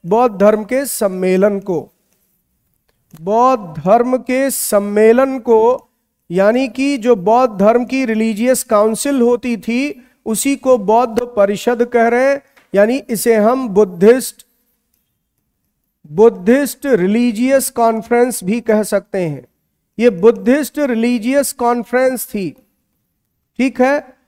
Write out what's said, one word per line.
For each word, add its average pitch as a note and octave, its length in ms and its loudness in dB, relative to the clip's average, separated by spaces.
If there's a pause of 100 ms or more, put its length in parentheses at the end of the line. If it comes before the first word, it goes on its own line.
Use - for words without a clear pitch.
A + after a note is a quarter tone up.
बौद्ध G#3+ 340 0
धर्म G#3+ 240 2
के B3+ 220 -4
सम्मेलन F#3+ 720 0
को, F3+ 320 -8 (1300)
बौद्ध G#3 600 0
धर्म A#3+ 360 2
के B3+ 320 -2
सम्मेलन A3 920 0
को, A3+ 500 0 (420)
यानी A3 360 2
कि C#4 300 -4
जो A#3 180 2
बौद्ध G#3+ 440 0
धर्म A3+ 260 2
की C4 200 -4
रिलीजियस A3+ 580 -2
काउंसिल A3+ 580 0
होती A#3+ 360 0
थी, C4 460 -6 (220)
उसी C4+ 300 -2
को B3+ 220 2
बौद्ध A3+ 460 0
परिषद A3+ 600 -2
कह A#3 220 0
रहे B3 220 0
हैं, C#4 120 -2 (340)
यानी A3 220 2 (120)
इसे A3+ 260 0
हम A#3 340 0
बुद्धिस्ट, G3+ 760 2 (1700)
बुद्धिस्ट A3 720 0
रिलीजियस A#3+ 840 0
कॉन्फ्रेंस A#3 760 -2
भी A3 180 -4
कह G#3+ 220 0
सकते G3 360 -4
हैं। D3+ 260 -6 (540)
ये A#3+ 100 4
बुद्धिस्ट A3 680 0
रिलीजियस B3 720 -2
कॉन्फ्रेंस A#3+ 720 -2
थी, F#3+ 240 -8 (1080)
ठीक B3 240 -2
है। C#4 340 -2 (120)